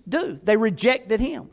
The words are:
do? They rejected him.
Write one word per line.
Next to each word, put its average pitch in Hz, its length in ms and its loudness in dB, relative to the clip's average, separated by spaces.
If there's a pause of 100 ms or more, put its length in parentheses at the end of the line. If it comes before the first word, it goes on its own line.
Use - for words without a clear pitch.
do? 175 340 -4
They 214 140 4
rejected 220 640 0
him. 277 320 -4